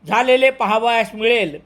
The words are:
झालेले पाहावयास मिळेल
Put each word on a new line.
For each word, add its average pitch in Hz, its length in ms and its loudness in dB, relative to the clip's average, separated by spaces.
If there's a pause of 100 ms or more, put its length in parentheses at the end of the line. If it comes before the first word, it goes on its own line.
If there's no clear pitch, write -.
झालेले 254 420 2
पाहावयास 226 640 -2
मिळेल 214 520 -2